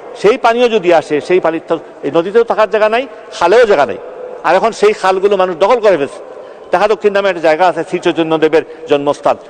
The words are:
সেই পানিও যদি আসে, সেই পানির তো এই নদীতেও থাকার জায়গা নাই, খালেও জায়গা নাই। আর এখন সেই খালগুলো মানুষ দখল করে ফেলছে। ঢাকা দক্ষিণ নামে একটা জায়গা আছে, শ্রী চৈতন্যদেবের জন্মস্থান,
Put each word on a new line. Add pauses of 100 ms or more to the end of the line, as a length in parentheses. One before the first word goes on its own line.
(160)
সেই
পানিও
যদি
আসে,
সেই
পানির
তো (240)
এই
নদীতেও
থাকার
জায়গা
নাই, (320)
খালেও
জায়গা
নাই। (460)
আর
এখন
সেই
খালগুলো
মানুষ
দখল
করে
ফেলছে। (480)
ঢাকা
দক্ষিণ
নামে
একটা
জায়গা
আছে,
শ্রী
চৈতন্যদেবের (280)
জন্মস্থান, (120)